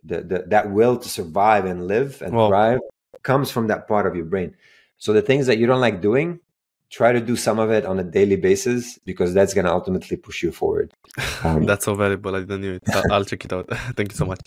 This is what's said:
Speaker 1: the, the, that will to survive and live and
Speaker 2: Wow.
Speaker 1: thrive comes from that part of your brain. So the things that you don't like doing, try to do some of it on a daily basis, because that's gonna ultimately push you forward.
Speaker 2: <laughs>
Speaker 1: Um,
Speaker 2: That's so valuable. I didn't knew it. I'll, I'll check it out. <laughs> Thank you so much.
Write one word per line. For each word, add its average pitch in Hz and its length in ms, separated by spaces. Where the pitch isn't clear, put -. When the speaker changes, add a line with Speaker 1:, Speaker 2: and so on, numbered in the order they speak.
Speaker 1:
the, 85 180
the, 87 260
that 107 220
will 117 260
to 120 120
survive 98 560
and 90 220
live 127 360
and - 120
Speaker 2:
Wow. 110 140
Speaker 1:
thrive 110 320
comes 135 280
from 113 180
that - 200
part 104 180
of 90 100
your 85 80
brain. 87 320
So - 140
the 107 100
things 131 240
that 120 120
you 117 80
don't 127 140
like 107 200
doing, 143 400
try 120 220
to 123 100
do 117 140
some 113 240
of 110 120
it 107 140
on 95 140
a 90 60
daily 98 320
basis, 120 680
because 90 300
that's 98 200
gonna 90 180
ultimately 92 440
push - 260
you 85 100
forward. - 400
Speaker 2:
<laughs> - 280
Speaker 1:
Um, 80 200
Speaker 2:
That's 101 200
so 104 100
valuable. 98 420
I 95 40
didn't 98 200
knew 98 140
it. 92 80
I'll, 95 200
I'll 101 120
check - 200
it - 80
out. 92 160
<laughs> 120 280
Thank 101 160
you - 40
so - 100
much. 92 200